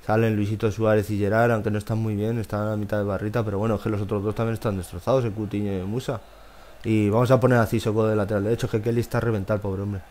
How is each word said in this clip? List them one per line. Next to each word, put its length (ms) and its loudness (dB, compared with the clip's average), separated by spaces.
Salen 280 2
Luisito 380 0
Suárez 380 2
y 80 -2
Gerard, 320 2
aunque 200 0
no 60 -2
están 220 -2
muy 160 -2
bien, 240 -2
están 280 -4
a 100 -2
mitad 200 -4
de 80 0
barrita, 400 -2
pero 140 -2
bueno, 160 0
es 80 -4
que 80 -2
los 100 -2
otros 240 -2
dos 100 0
también 200 -2
están 240 -4
destrozados, 480 -2
el 60 -4
Coutinho 380 -4
y 60 -4
el 80 -4
Musa. 380 -6
Y 260 2
vamos 200 4
a 80 8
poner 200 6
a 80 4
Sissoko 400 0
de 100 2
lateral 280 0
derecho, 260 0
que 100 0
Kelly 220 0
está 180 -2
reventado, 400 0
pobre 220 -4
hombre. 180 -4